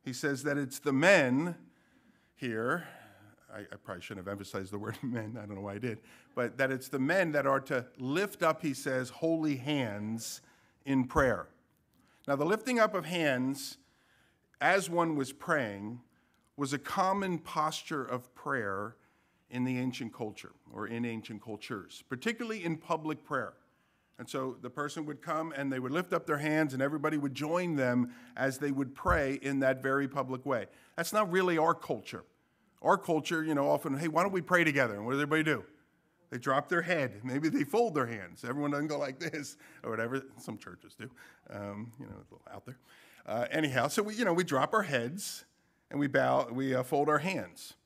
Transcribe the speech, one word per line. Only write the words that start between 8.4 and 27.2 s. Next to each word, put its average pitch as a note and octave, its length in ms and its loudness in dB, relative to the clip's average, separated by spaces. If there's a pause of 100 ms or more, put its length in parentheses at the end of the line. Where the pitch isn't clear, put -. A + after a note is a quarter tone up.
up, D#3+ 200 2
he D3 120 -2
says, B2+ 360 -2
"holy D#3+ 460 0
hands A2+ 840 -2 (440)
in C3+ 220 4
prayer." B2+ 420 2 (760)
Now, C#3+ 100 0
the D3 100 0
lifting A3 320 2
up G#3+ 160 6
of F3 100 0
hands C#3 760 0 (840)
as E3+ 280 4
one E3+ 280 2
was C3+ 160 -2
praying A#2+ 680 -2 (540)
was C#3 160 -2
a C#3+ 60 -2
common F#3+ 600 0
posture D#3 680 -4
of B2 300 -6
prayer G#2+ 640 -4 (540)
in B2 140 -2
the B2+ 140 0
ancient B2 360 -4
culture, - 380 -10 (200)
or G#2+ 140 -6
in A#2 180 -4
ancient A2 380 -8
cultures, G#2 640 -10
particularly A3 560 -6
in E3 120 -2
public D#3 460 -4
prayer. B2 320 -6 (640)
And A#2+ 100 -12
so C3 320 -4
the B2 100 -10
person D3 360 -6
would D3 140 -10
come D#3+ 320 -4
and C#3 200 -2
they C3 80 -2
would B2+ 100 -4
lift F3 220 0
up E3+ 140 0
their D3+ 120 0
hands D3+ 360 2
and B2+ 80 0
everybody D3+ 340 0
would C#3 180 -2